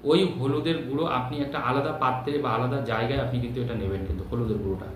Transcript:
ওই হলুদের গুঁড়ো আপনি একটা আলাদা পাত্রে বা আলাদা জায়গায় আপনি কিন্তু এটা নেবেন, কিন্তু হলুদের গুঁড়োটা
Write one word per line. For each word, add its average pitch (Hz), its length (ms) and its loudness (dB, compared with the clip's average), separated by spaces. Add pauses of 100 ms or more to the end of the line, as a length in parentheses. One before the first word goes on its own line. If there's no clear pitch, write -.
ওই 160 160 8 (200)
হলুদের 147 420 2
গুঁড়ো 139 240 0
আপনি 127 320 -2
একটা 143 200 -2
আলাদা 139 340 0
পাত্রে 135 460 0
বা 131 120 0
আলাদা 127 300 0
জায়গায় 120 460 0
আপনি 123 140 -2
কিন্তু 120 200 -4
এটা 117 140 -2
নেবেন, 98 320 -2
কিন্তু 92 240 -4
হলুদের 113 280 0
গুঁড়োটা 95 380 -4